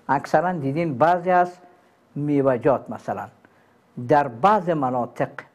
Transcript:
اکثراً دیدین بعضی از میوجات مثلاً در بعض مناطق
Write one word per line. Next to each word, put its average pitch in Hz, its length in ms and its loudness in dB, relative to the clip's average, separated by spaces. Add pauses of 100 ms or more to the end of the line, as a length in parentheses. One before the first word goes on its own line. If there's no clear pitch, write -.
اکثراً 156 440 0
دیدین 151 460 -4
بعضی 175 320 2
از 180 280 2 (580)
میوجات 139 760 0
مثلاً 101 380 -10 (800)
در 143 200 4
بعض 170 420 2
مناطق 127 600 -2 (240)